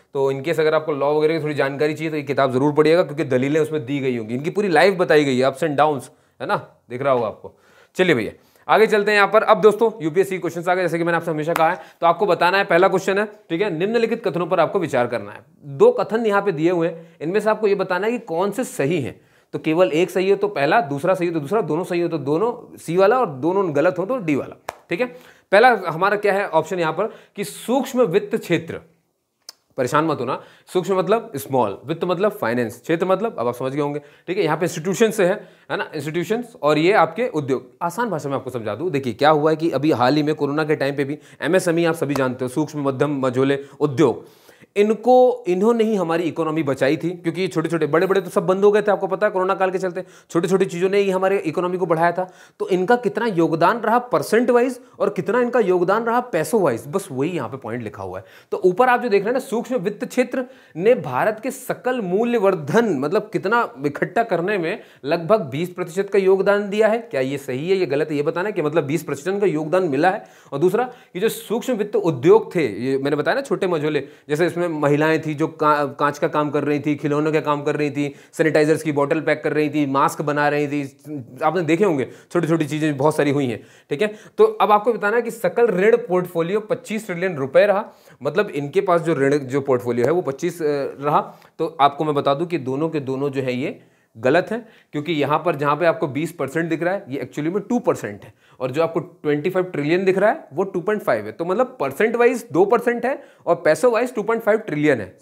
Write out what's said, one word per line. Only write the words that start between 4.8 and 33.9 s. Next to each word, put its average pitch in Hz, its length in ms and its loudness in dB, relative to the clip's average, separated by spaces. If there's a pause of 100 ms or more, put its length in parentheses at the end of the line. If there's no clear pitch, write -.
बताई 151 300 4
गई 131 140 0
है, 127 80 2
ups 131 180 -2
and 151 120 -2
downs, 143 280 2 (360)
है 131 80 -6
ना, 196 80 0 (340)
दिख 123 120 -8
रहा 139 100 2
होगा 120 140 0
आपको। - 260 -10 (440)
चलिए 175 180 4
भैया, 101 180 -2 (360)
आगे 196 180 6
चलते 202 240 0
हैं 208 60 2
यहाँ 202 120 6
पर। 208 160 4
अब 202 160 4
दोस्तों, 214 300 6 (120)
यूपीएससी 185 360 0
क्वेश्चंस 170 300 -4
आ 180 60 2
गए, 190 80 0
जैसे 165 160 0
कि 170 60 -2
मैंने 170 120 0
आपसे 165 140 -2
हमेशा 151 240 -2
कहा 160 160 4
है, 185 100 -4 (200)
तो 170 60 2
आपको 170 200 4
बताना 175 320 2
है, 196 60 2
पहला 180 240 4
क्वेश्चन 190 300 0
है, 214 60 0 (260)
ठीक 165 120 -2
है, 214 80 0
निम्नलिखित 226 560 -2
कथनों 170 200 -2
पर 175 140 2
आपको 170 180 0
विचार 127 280 0
करना 107 260 -6
है। 110 120 -20 (320)
दो 208 160 6
कथन 226 340 -4
यहाँ 202 160 2
पे 202 100 -2
दिए 156 180 0
हुए 170 180 0
हैं, - 320 -12
इनमें 180 200 -2
से 208 100 0
आपको 214 180 0
ये 196 80 2
बताना 185 300 -2
है 233 60 0
कि 247 140 -4
कौन 180 240 -2
से 202 160 -4
सही 151 340 -2
हैं। 101 200 -8 (340)
तो 147 40 -8
केवल 160 340 2
एक 175 180 2
सही 190 200 0
हो 196 60 4
तो 196 140 -2
पहला, 151 320 2
दूसरा 151 320 -2
सही 180 140 -2
हो 170 60 -4
तो 160 60 -2
दूसरा, 160 220 -2
दोनों 160 220 -4
सही 175 160 -4
हो 170 80 0
तो 160 120 -4
दोनों, 165 320 0 (260)
सी 165 180 -6
वाला, 202 220 6
और 226 200 0
दोनों 175 380 0
गलत 160 220 2
हो 175 80 -4
तो 254 120 -4
डी 156 180 -2
वाला, - 200 -6 (340)
ठीक 175 100 -4
है। 247 60 0 (460)
पहला 226 160 8 (180)
हमारा 180 300 0
क्या 202 160 0
है 196 160 0
ऑप्शन 160 300 0
यहाँ 160 140 0
पर 185 140 -2 (300)
कि 196 80 -6
सूक्ष्म 247 580 -2
वित्त 202 340 0
क्षेत्र, 131 440 -4 (1000)
परेशान 143 260 2
मत 151 160 -2
होना, 135 180 -4 (300)
सूक्ष्म 185 300 -2
मतलब 214 380 0
स्मॉल, 120 400 -2 (100)
वित्त 165 180 -6
मतलब 180 280 0
फाइनेंस, 117 480 -2
क्षेत्र 170 260 -2
मतलब, 190 320 0
अब 117 100 -2
आप 120 60 -2
समझ 131 180 -6
गए 147 80 -4
होंगे, 147 200 -4 (260)